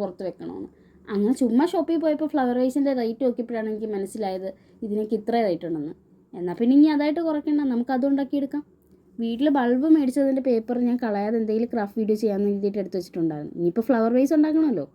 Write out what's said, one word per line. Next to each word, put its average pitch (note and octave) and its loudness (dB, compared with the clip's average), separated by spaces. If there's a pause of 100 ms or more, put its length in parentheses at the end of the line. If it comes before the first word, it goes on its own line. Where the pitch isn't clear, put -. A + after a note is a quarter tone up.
പുറത്ത് F#3 -8
വെക്കണമെന്ന്. F3 -10 (440)
അങ്ങനെ G#3 2
ചുമ്മാ B3 2
ഷോപ്പിൽ E4 0
പോയപ്പോൾ D4+ 0
ഫ്ലവർ B3 0
വേസിൻ്റെ C4+ 0
റേറ്റ് A3+ -4
നോക്കിയപ്പോഴാണ് A#3 -4
എനിക്ക് G#3+ -6
മനസ്സിലായത് F#3+ -6 (380)
ഇതിനൊക്കെ G#3+ -2
ഇത്ര A3+ -4 (140)
റേറ്റ് F3 -2
ഉണ്ടെന്ന്. D#3+ -6 (460)
എന്നാൽ F3 -4
പിന്നെ A#3+ 4
ഇനി D4+ 8
അതായിട്ട് D4 0
കുറയ്ക്കണ്ട, D4 0
നമുക്ക് A#3+ -2
അത് B3+ 0
ഉണ്ടാക്കിയെടുക്കാം. C#4 -2 (600)
വീട്ടിൽ A#3 0
ബൾബ് B3+ 2
മേടിച്ചതിൻ്റെ C4+ 2
പേപ്പർ A#3+ 0
ഞാൻ A#3+ 0
കളയാതെ G#3 0
എന്തെങ്കിലും A3 -2
ക്രാഫ്റ്റ് G#3 -4
വീഡിയോ G#3+ 0
ചെയ്യാമെന്ന് G3+ 0
എഴുതിയിട്ട് G3+ -2
എടുത്ത് F#3+ -6
വെച്ചിട്ടുണ്ടായിരുന്നു. D#3+ -6
ഇനിയിപ്പോൾ F3 0
ഫ്ലവർ A3+ 2
വേസ് C#4 2
ഉണ്ടാക്കണമല്ലോ, D4+ 2